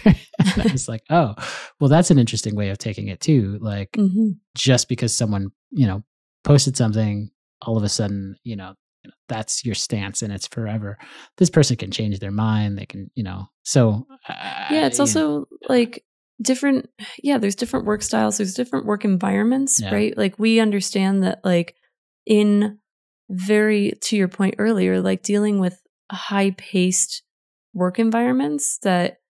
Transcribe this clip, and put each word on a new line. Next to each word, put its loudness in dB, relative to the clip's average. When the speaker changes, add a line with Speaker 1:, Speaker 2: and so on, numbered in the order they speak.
Speaker 1:
<laughs> 8
And 0
I 0
was -4
like, -8
"Oh, 2
well, 4
that's 6
an 8
interesting 0
way -2
of -6
taking -8
it -10
too." 2
Like, -6
Speaker 2:
Mm-hmm. 2
Speaker 1:
just 2
because -2
someone, -2
you 2
know, -4
posted 4
something, 0
all -4
of 0
a 0
sudden, -4
you -10
know, -12
you -20
know, -20
that's -6
your -2
stance -6
and -6
it's -10
forever. -6
This 4
person 4
can -10
change -4
their -8
mind. 0
They -10
can, -14
you -6
know, -10
so, 2
uh, -10
Speaker 2:
Yeah, 2
it's -2
Speaker 1:
you 2
Speaker 2:
also, 0
Speaker 1:
know. -10
Speaker 2:
like, 0
different, 0
yeah, 2
there's 0
different -4
work -2
styles, 0
there's -2
different -4
work -2
environments, 0
Speaker 1:
Yeah. -4
Speaker 2:
right? 0
Like, -2
we 4
understand 0
that, -2
like, 0
in 2
very, 2
to -2
your 2
point 0
earlier, 2
like, 0
dealing 0
with -2
high-paced -2
work -2
environments 0
that 0